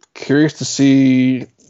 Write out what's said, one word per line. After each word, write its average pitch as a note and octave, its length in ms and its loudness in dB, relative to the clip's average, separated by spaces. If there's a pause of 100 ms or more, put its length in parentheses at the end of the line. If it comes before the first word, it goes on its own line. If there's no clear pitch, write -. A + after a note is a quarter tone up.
(140)
curious D3 400 -2
to C3 120 -12
see C3 800 0 (240)